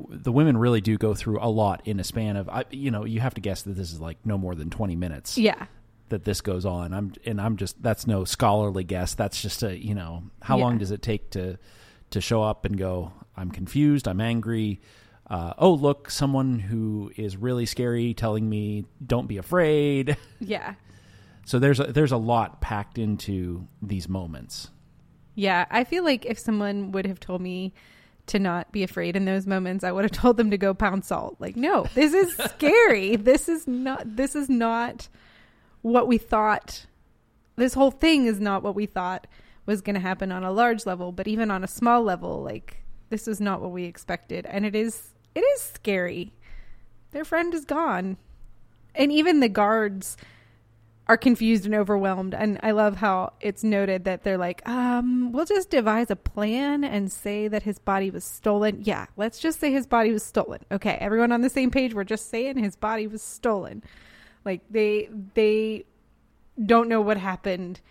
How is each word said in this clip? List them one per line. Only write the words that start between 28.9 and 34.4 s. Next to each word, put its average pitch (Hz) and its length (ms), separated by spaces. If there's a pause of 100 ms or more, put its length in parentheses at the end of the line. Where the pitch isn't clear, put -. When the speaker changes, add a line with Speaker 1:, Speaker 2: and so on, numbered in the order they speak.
Speaker 2:
in 196 80
those 190 220
moments, 190 380
I 185 80
would 196 120
have 202 80
told 240 240
them 226 140
to 202 80
go 196 160
pound 196 300
salt. - 340
Like, 190 180
"No, 285 380
this 285 180
is 349 220
Speaker 1:
<laughs> - 220
Speaker 2:
scary. 294 580
This 240 340
is 320 200
not, 254 480
this 269 180
is 285 160